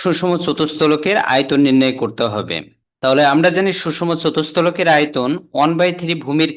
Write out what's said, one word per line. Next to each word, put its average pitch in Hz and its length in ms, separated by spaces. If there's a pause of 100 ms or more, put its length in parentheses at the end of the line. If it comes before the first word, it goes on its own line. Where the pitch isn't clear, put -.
সুষম 180 300 (160)
চতুস্তলকের 156 720 (160)
আয়তন 139 340
নির্ণয় 131 340
করতে 113 240 (100)
হবে। 87 220 (460)
তাহলে 135 200 (100)
আমরা 160 240
জানি 190 140 (120)
সুষম 170 260 (140)
চতুস্তলকের 170 760
আয়তন 147 340 (340)
one 160 160
by 180 100 (100)
three 170 240
ভূমির 151 320